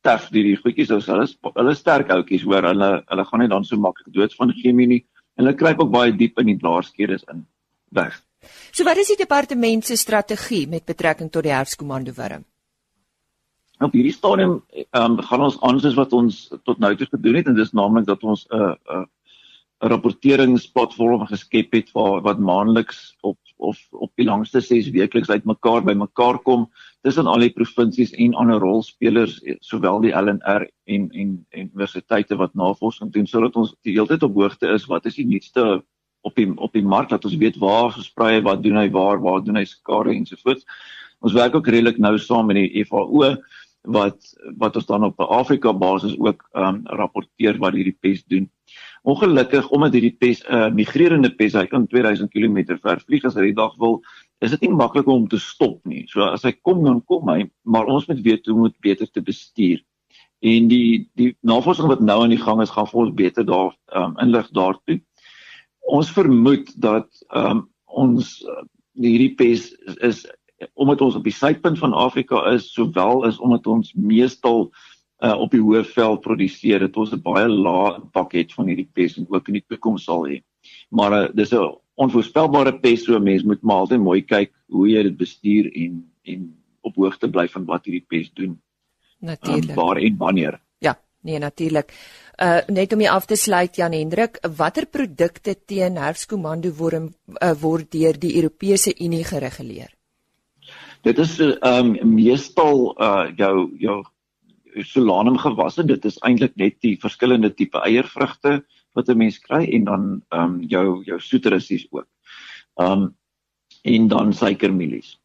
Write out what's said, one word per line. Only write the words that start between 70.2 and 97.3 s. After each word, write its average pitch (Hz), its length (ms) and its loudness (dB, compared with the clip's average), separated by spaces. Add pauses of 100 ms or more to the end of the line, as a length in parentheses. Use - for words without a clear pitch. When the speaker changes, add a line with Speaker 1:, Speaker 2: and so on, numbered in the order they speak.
Speaker 1:
omdat 143 260 2
ons 131 140 2
op - 100 -8
die 101 80 -2
suidpunt 156 460 0
van 143 140 0
Afrika 120 600 0
is, 113 200 -2
sowel 110 520 0
as 110 140 0
omdat 120 280 0
ons 113 280 -2
meestal, 117 760 2 (480)
eh, 110 140 0
op 110 180 -2
die 123 100 4
Hoëveld 110 600 2
produseer, 101 580 0
dat 95 180 -2
ons 110 160 -2
'n 87 100 -8
baie 95 260 0
lae 95 460 2
impak - 380 -6
het 85 200 -2
van - 140 -4
hierdie 92 260 -4
pes 90 260 -2
en 90 100 -8
ook 95 200 -4
in 101 60 -4
die 98 140 -6
toekoms 110 360 -6
sal 85 220 -4
hê. 69 160 -8 (480)
Maar, 104 220 2
eh, 101 220 0
dis 107 180 0
'n 95 240 -2 (180)
onvoorspelbare 135 840 0
pes, 117 240 2
so 117 120 2
'n 104 60 2
mens 95 200 2
moet 101 200 -2
maar 107 140 2
altyd 104 240 0
mooi 95 220 2
kyk 101 300 -2 (160)
hoe 98 200 2
jy 110 140 2
dit 98 140 -2
bestuur 101 580 -2
en, 85 360 -10 (120)
en 90 340 -14 (240)
op 110 140 -10
hoogte 95 340 -2
bly 87 200 -2
van 95 160 -10
wat 87 200 -8
hierdie 90 240 -10
pes 85 240 -6
doen. 92 280 -8 (600)
Speaker 2:
Natuurlijk. 156 480 -6
Speaker 1:
Ehm, 147 60 -10
waar 87 220 0
en 104 200 0
wanneer. 87 440 -2 (180)
Speaker 2:
Ja, 143 200 -4 (220)
nee, 160 180 -8
natuurlijk. 151 540 -4 (440)
Eh, 175 220 2 (100)
net 190 240 0
om 214 60 0
hier 208 120 2
af 190 160 0
te 214 100 -2
sluit, 180 400 -2
Jan 170 160 -2
Hendrik, 165 460 -4 (180)
watter 160 300 -2
produkte 190 800 -4
teen 185 320 -4
herfskomando 165 720 -6
worm, 160 440 -6 (200)